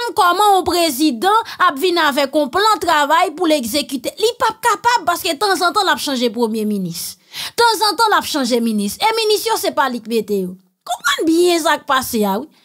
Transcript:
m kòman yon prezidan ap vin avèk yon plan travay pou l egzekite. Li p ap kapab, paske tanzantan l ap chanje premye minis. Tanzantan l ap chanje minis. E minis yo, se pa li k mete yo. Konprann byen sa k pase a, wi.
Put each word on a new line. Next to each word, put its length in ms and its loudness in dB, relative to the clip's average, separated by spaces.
m 20 -4
kòman 380 4
yon 100 2
prezidan 840 0
ap 160 2
vin 240 0
avèk 320 0
yon 200 2
plan 280 2
travay 540 2
pou 140 0
l 40 4
egzekite. 640 -4
Li 200 2
p 100 2
ap 140 -4
kapab, 480 0
paske 280 -2
tanzantan 480 0
l 80 2
ap 80 -4
chanje 320 -2
premye 320 -2
minis. 460 -4
Tanzantan 520 2
l 80 4
ap 80 -2
chanje 360 -2
minis. 360 -2
E 160 0
minis 320 0
yo, 120 0
se 160 -2
pa 160 0
li 120 -8
k 80 -14
mete 320 -2
yo. 140 -8
Konprann 400 -2
byen 360 2
sa 160 0
k 80 -14
pase 400 -2
a, 160 -2
wi. 80 -16